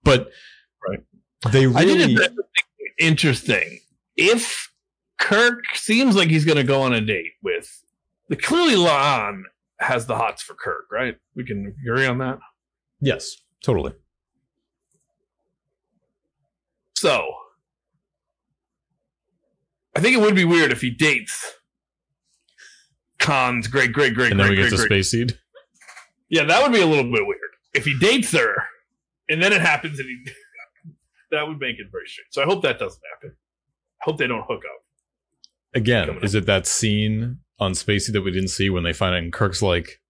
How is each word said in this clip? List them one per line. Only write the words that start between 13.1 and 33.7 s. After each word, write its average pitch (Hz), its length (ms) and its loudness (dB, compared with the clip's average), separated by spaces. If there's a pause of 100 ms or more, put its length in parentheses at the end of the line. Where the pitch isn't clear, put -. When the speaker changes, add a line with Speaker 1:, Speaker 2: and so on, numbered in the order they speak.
Speaker 1:
totally. 80 280 -2 (3000)
Speaker 2:
So, 123 320 0 (2750)
I 151 60 -2
think 254 160 4
it 226 40 4
would 208 140 4
be 185 100 4
weird 165 280 4
if 113 80 -4
he 127 100 -2
dates 127 640 -2 (1600)
Khan's 123 500 0
great, 127 240 0
great, 131 220 2
great, 120 160 2
Speaker 1:
And 98 100 2
then 98 80 4
Speaker 2:
great, 98 100 2
Speaker 1:
we 98 40 2
get 117 80 2
Speaker 2:
great, 98 120 2
Speaker 1:
to 107 60 0
Speaker 2:
great 98 160 2
Speaker 1:
Space - 60 -2
Seed. 117 280 -2 (880)
Speaker 2:
Yeah, 160 160 0
that 180 180 4
would 277 100 2
be 214 80 4
a 175 60 4
little 147 240 4
bit 107 160 0
weird. 98 140 -6 (340)
If 135 100 -2
he 143 140 -2
dates 226 340 2
her, 113 220 2 (720)
and 160 140 0
then 202 100 4
it 180 80 2
happens, 151 380 0
and 131 100 -10
he, 127 240 -16 (480)
<laughs> - 500 -20
that 151 160 -2
would 156 120 -10
make 127 200 -6
it 98 140 -16
very 92 140 -12
strange. - 240 -20
So 139 120 -2
I 147 40 2
hope 180 160 0
that 135 160 0
doesn't 98 220 -10 (140)
happen. - 220 -20 (640)